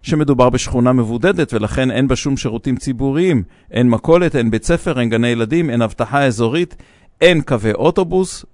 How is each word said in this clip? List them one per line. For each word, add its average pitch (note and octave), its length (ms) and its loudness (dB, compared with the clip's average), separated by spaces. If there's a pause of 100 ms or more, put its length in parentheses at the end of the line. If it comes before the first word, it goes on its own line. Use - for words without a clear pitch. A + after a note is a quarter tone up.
שמדובר C#3 480 2
בשכונה B2 420 0
מבודדת B2+ 640 0
ולכן A#2+ 360 -2
אין B2+ 180 0
בה B2+ 80 0
שום C#3 200 -2
שירותים B2 400 -4
ציבוריים, C3+ 680 -2 (280)
אין B2 180 2
מכולת, D#3+ 480 2
אין A#2 140 0
בית A2 140 -2
ספר, E3 360 0
אין A#2 100 0
גני A#2 180 0
ילדים, A#2+ 420 -2
אין A#2+ 120 0
אבטחה A#2+ 420 -2
אזורית, B2 520 -2 (440)
אין E3 220 6
קווי A2 300 -2
אוטובוס F3+ 800 -2